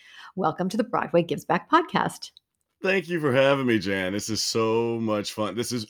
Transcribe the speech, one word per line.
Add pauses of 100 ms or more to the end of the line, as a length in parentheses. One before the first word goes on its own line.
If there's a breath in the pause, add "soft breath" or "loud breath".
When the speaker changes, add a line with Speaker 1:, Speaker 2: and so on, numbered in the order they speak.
(360 loud breath)
Speaker 1:
Welcome
to
the
Broadway
Gives
Back
podcast. (540)
Speaker 2:
Thank
you
for
having
me,
Jan.
This
is
so
much
fun.
This
is